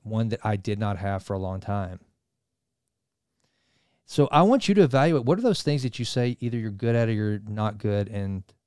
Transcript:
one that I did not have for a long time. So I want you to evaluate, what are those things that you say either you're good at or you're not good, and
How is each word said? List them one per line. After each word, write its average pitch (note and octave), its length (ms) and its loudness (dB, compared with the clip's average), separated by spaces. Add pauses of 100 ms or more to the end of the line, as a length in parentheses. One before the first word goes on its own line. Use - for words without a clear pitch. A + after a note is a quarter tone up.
one A2 260 -2
that A2 160 -4
I G#2+ 120 0
did G#2 220 -4
not G2+ 200 -4
have G2 240 -4
for G2+ 120 -6
a F#2+ 40 -4
long F#2+ 220 -6
time. F#2+ 400 -6 (2000)
So - 260 2
I D3+ 100 6
want A#3 260 4
you G3 60 2
to G3+ 80 8
evaluate, C3+ 420 4
what E3 140 2
are A#3 40 -4
those A3+ 200 0
things D3 200 0
that B2 160 -6
you A#2+ 60 -4
say B2 360 -2
either A#2+ 180 -4
you're A2 120 -4
good A#2 260 -2
at A#2 120 2
or A2+ 40 0
you're G#2 340 -2
not G#2+ 320 -4
good, G2+ 300 0
and G2 340 -6 (240)